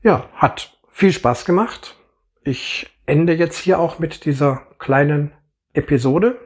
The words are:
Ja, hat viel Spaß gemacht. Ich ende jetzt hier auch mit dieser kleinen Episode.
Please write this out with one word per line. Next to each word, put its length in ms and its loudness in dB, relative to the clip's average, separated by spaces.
Ja, 220 2
hat 420 -4
viel 220 2
Spaß 320 -2
gemacht. 520 -2
Ich 480 -8
ende 260 4
jetzt 260 -2
hier 200 0
auch 200 -2
mit 260 -8
dieser 380 0
kleinen 540 0
Episode. 720 0